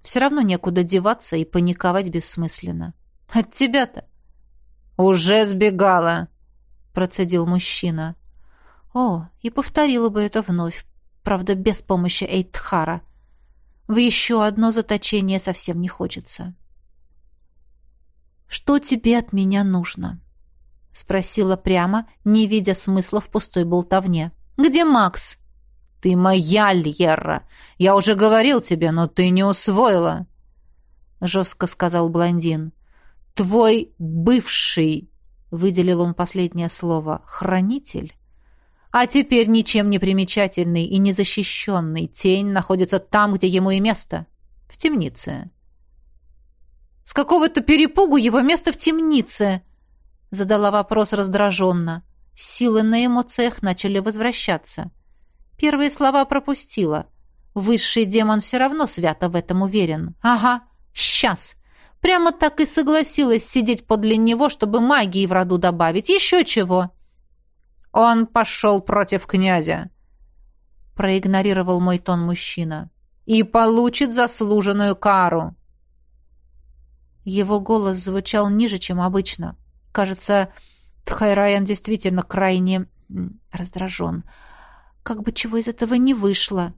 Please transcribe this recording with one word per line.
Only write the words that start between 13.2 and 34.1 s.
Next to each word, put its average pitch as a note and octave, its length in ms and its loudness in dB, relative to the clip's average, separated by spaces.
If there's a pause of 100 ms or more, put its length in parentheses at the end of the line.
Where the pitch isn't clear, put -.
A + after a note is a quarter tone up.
В G#3+ 100 0
еще A#3 440 2
одно G#3+ 300 0
заточение G#3 680 -2
совсем F3 420 -4
не F3+ 60 -4
хочется. F3+ 680 -10 (1900)
«Что - 320 0
тебе A#3 380 0
от A#3 160 -4
меня G3 300 0
нужно?» F3+ 580 -4 (680)
спросила F#3+ 640 -2
прямо, F#3 520 -2 (160)
не G#3+ 220 4
видя G3 300 0
смысла F#3+ 440 -2
в - 100 -10
пустой F#3 340 -4
болтовне. F3 680 -2 (260)
«Где D#4 280 2
Макс?» A#3 540 2 (640)
«Ты F#3 140 2
моя, F#3+ 580 2
Льерра! D#3 720 0 (300)
Я F#3+ 180 6
уже G3+ 180 4
говорил A3 480 4
тебе, E3 300 0
но E3 160 0
ты F3+ 220 0
не F#3 140 4
усвоила!» F#3 840 2 (920)
жестко F#3 460 -4
сказал E3+ 440 -2
блондин. E3 640 -2 (600)
«Твой A3 640 2
бывший», E3 1120 0 (440)